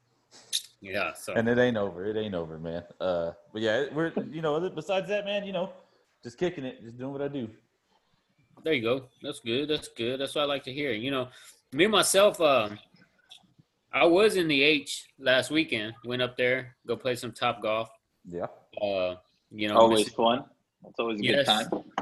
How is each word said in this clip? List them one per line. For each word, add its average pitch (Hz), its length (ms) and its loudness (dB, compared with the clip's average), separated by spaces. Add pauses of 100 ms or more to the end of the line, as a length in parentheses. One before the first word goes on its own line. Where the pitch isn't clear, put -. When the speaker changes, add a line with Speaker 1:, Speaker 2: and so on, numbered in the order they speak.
(800)
Speaker 1:
Yeah, 95 340 -4
so. - 200 -10
Speaker 2:
And 113 160 0
it 120 80 2
ain't 123 180 2
over. 95 300 -4
It 107 120 -4
ain't 107 180 -4
over, 80 240 -8
man. 82 240 -8 (180)
Uh, 85 300 -2 (200)
but 107 120 -8
yeah, 110 280 0
we're, 160 200 -4 (180)
you 160 140 -10
know, 160 260 -2
besides 185 380 -4
that, 202 180 -4
man, 202 180 -4
you 196 80 -10
know, 185 200 -4 (520)
just 120 140 -14
kicking 170 280 -4
it, 117 180 -12
just 117 160 -18
doing 131 140 -8
what 139 80 -8
I 143 60 -4
do. 135 220 -6 (1120)
Speaker 1:
There 160 100 0
you 123 100 0
go. 127 220 -2 (180)
That's 143 160 -10
good. 131 300 -2
That's 151 180 -6
good. 123 320 -6
That's 135 160 -6
what 156 60 0
I 147 40 0
like 143 200 -4
to 127 80 -10
hear. 143 180 -4
You 110 180 -4
know, 127 200 -4 (420)
me, 160 160 4
myself, 196 540 4
um, 117 360 4 (1120)
I 143 140 4
was 185 300 6
in 175 120 2
the 143 140 4
H 147 460 0 (100)
last 127 320 2
weekend. 127 440 -2 (120)
Went 123 160 -4
up 123 160 -4
there, 127 380 0 (100)
go 117 100 -4
play 127 200 -4
some 120 160 -8
Top 117 320 -2
Golf. 110 260 -2 (400)
Speaker 2:
Yeah. 87 160 -8 (340)
Speaker 1:
Uh, 95 360 -2 (360)
you 107 180 -4
know, 113 80 4
Speaker 3:
Always 113 240 8
Speaker 1:
Missus - 120 -2
Speaker 3:
fun. 120 300 2 (440)
It's - 120 -8
always 113 200 -4
a 101 40 -4
good - 140 2
Speaker 1:
Yes. 139 100 2
Speaker 3:
time. - 360 0 (180)